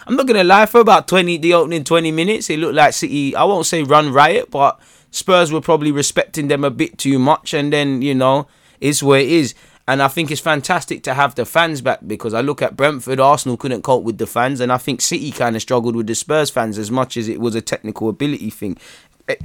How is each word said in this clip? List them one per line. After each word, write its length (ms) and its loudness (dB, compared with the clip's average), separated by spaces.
I'm 100 -2
not 120 2
gonna 160 2
lie, 220 4
for 140 4
about 280 4
twenty, 280 0
the 180 2
opening 300 2
twenty 280 0
minutes, 360 -2
it 100 -2
looked 180 -2
like 180 4
City, 400 -4
I 100 2
won't 220 0
say 160 -2
run 300 4
riot, 380 4
but 300 0
Spurs 420 2
were 80 0
probably 320 2
respecting 560 -2
them 160 0
a 60 2
bit 260 -6
too 220 0
much. 340 0
And 200 -2
then, 280 0
you 140 -2
know, 320 2
it's 220 -2
what 180 4
it 80 0
is. 260 2
And 120 0
I 60 2
think 240 -4
it's 100 -6
fantastic 640 -4
to 100 -4
have 200 0
the 100 -2
fans 360 0
back, 260 -2
because 260 -8
I 100 -2
look 200 -4
at 140 -4
Brentford, 420 -2
Arsenal 380 2
couldn't 260 -6
cope 220 0
with 140 -4
the 80 -4
fans, 340 -2
and 100 -2
I 80 0
think 220 -6
City 320 -4
kinda 260 -2
struggled 380 -2
with 100 -2
the 80 -4
Spurs 340 0
fans 300 -4
as 140 -6
much 240 -4
as 120 -6
it 120 -6
was 160 -2
a 40 -4
technical 480 -6
ability 420 -6
thing. 260 -10
Eh, 80 -4